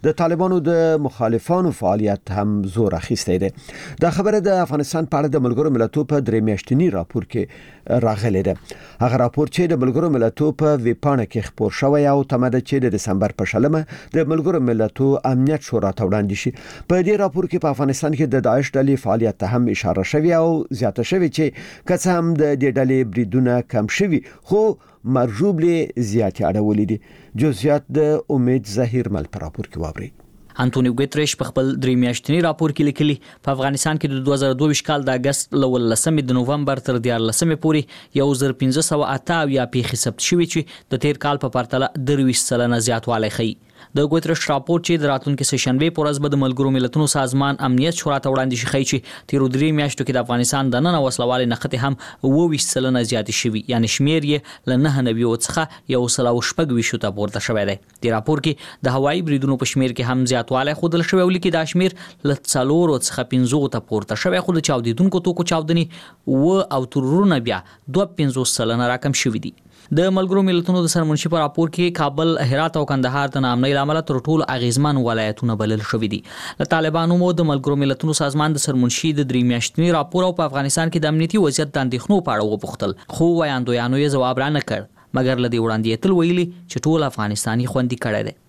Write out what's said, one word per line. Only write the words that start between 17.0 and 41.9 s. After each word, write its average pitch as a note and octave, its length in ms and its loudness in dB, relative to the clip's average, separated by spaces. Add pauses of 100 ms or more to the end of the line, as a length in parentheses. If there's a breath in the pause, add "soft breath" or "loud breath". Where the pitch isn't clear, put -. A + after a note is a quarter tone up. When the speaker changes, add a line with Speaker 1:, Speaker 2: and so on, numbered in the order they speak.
Speaker 1:
دې G#3 220 2
راپور F3+ 260 -2
کې F3 160 0
په C#3 80 0
افغانستان C#3+ 420 -2
کې D3+ 80 2 (120)
د G#2+ 120 2
داعش C3 220 2
ډلې C#3 340 2
فعالیت A2 380 0
ته G2 140 0
هم A#2 180 2
اشاره F#2 380 0
شوې D#3 260 2
او D#3+ 260 2 (160)
زیاته A#2 300 -2
شوې F3+ 240 2
چې D#3 100 2 (460 loud breath)
که F#3 60 2
څه F3+ 200 0
هم E3+ 240 2
د D3 120 2
دې C3+ 240 0
ډلې C3 220 2 (120)
بریدونه A#2+ 420 2 (220)
کم G#2+ 120 0 (120)
شوي، F#3 180 2 (300 loud breath)
خو G3+ 120 2 (560 soft breath)
مرژوبلې D#3+ 600 2 (320)
زیاتې G#2 400 0
اړولې G#2 400 2
دي. G#2+ 80 0 (460 loud breath)
جزئیات C#3+ 440 0 (100)
د D3+ 220 2 (160)
امید B2 440 0
زهیر A#2 360 0
مل D2+ 160 -2
په G2 140 -10
راپور - 260 -10
کې - 140 -12
واورئ. D#2+ 240 -8 (540)
Speaker 2:
انټونیو B2+ 360 0
ګوتریش C#3 400 -2
په B2 100 -4
خپل C3+ 240 0
درې B2+ 300 0
میاشتني C#3 420 0
راپور D#3 300 0
کې D#3 140 0
لیکلي، D3 260 0 (320 loud breath)
په C#3 80 0
افغانستان C#3 460 -2
کې D3+ 120 -2
د C3 160 -4
دوه C#3 140 2
زره C3 160 0
دوه D3+ 160 2
ویشت - 160 -4
کال C#3+ 180 0
د B2+ 80 0
اګست C#3 460 -2
له C3 100 2
ولسمې B2+ 560 0
د B2+ 120 2
نومبر C#3 500 -2
تر B2 180 0
دیارلسمې A#2+ 560 0
پورې D3+ 560 0
یو C#3 80 4 (140)
زر C3+ 180 0
پنځه C3+ 300 0
سوه D3 260 0
اته E3 320 -2
اویا B2+ 240 0
پیښې A#2+ 320 -2
ثبت - 240 -4
شوې F3 240 2
چې - 420 -6
د C3 120 -2
تیر D3 200 -2
کال C#3+ 180 -2
په B2+ 140 -2
پرتله B2+ 340 -2 (200)